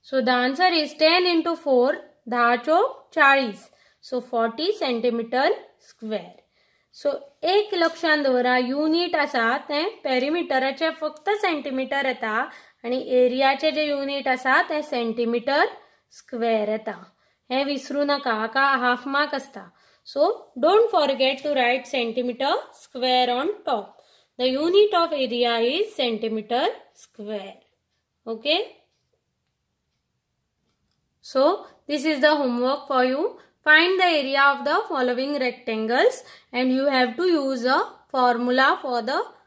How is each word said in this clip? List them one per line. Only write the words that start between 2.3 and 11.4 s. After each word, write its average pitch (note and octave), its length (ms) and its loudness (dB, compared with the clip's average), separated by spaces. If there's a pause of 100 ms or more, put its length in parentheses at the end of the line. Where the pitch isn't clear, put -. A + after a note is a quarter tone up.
धा A#3+ 240 2 (120)
चौक F4 480 0
चाळीस. C4+ 540 2 (360)
So B3+ 160 -6
फोर्टी A#3 520 -2
सेंटीमीटर B3 800 -2 (360)
स्क्वेअर. G#3 460 -10 (640)
So C#4+ 140 -4 (320)
एक G4 320 0
लक्षान D#4+ 480 0
दवरा, B3 360 2
युनिट D#4 580 0
आसा C4 400 0 (120)
तें D#4 200 -2 (160)
पेरिमीटराचें C4+ 840 0 (100)
फक्त D4+ 300 -6 (100)